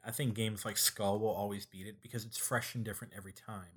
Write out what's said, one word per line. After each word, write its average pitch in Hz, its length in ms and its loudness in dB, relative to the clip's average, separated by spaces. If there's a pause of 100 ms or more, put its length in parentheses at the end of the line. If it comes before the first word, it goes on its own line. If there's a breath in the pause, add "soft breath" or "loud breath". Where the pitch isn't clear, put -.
I 113 60 -4
think 120 240 2
games 110 300 0
like 104 120 -2
Skull 101 400 4
will 110 160 4
always 101 320 0
beat 95 220 -12
it 104 140 -12
because 113 240 -6
it's 110 120 -8
fresh - 380 0
and 117 100 0
different - 320 -6
every 95 160 -10
time. 92 440 -12